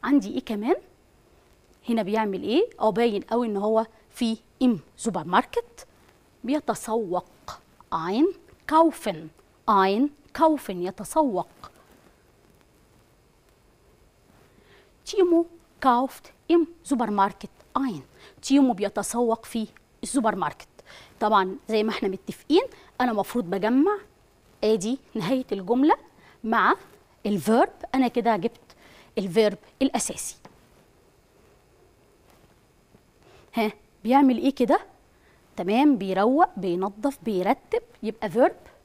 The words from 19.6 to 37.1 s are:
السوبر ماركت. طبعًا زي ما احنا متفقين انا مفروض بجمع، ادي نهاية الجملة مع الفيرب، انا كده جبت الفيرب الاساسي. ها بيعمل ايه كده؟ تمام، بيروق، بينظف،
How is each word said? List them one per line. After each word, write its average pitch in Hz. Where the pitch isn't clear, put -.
السوبر 220
ماركت. 165
طبعًا 202
زي 214
ما 220
احنا 214
متفقين -
انا 247
مفروض 208
بجمع، 240
ادي 220
نهاية 233
الجملة 240
مع 226
الفيرب، 214
انا 262
كده 233
جبت 185
الفيرب 202
الاساسي. -
ها 214
بيعمل 254
ايه 262
كده؟ 262
تمام، 240
بيروق، 202
بينظف، 196